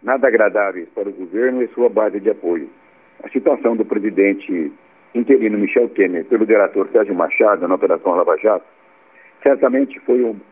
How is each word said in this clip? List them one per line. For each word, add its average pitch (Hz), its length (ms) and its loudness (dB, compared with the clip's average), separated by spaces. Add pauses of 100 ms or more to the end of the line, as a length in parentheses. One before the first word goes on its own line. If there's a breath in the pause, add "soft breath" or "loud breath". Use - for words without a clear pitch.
Nada 127 260 0
agradáveis 101 640 0
para 101 160 -6
o - 20 -12
governo 113 500 -4
e 113 120 -4
sua 120 160 2
base 104 280 -2
de 101 120 0
apoio. 85 400 -4 (520)
A - 60 -16
citação 127 480 0
do 107 80 0
presidente 98 880 -2 (420)
interino 113 440 2
Michel 113 320 0
Temer 90 340 -2
pelo 107 220 0
delator 101 440 2
Sérgio 101 240 0
Machado 90 540 0
na 92 60 0
Operação 92 400 0
Lava 85 240 2
Jato - 260 0 (800 soft breath)
certamente 135 580 0
foi 123 220 0
o 113 120 -2 (180)